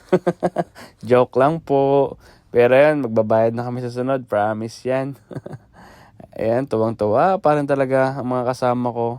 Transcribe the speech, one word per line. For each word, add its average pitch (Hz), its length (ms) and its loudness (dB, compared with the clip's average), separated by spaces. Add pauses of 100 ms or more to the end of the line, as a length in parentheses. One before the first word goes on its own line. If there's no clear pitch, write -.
(380)
<laughs> - 640 -8
Joke 123 340 2
lang 151 240 2
po. 139 560 0 (320)
Pero 120 240 4
ayan, 147 300 4
magbabayad 113 500 2
na 120 100 -8
kami 123 180 -8
sa 123 100 -8
sunod. 127 340 -4
Promise 110 600 -4
yan. 131 240 -4 (680)
<laughs> - 560 -20
Ayan, 117 320 -2
tuwang-tuwa 113 760 0
pa 151 140 2
rin 147 140 0
talaga 135 500 0
ang 123 100 -8
mga 127 200 -2
kasama 123 420 -2
ko. 117 200 -4 (100)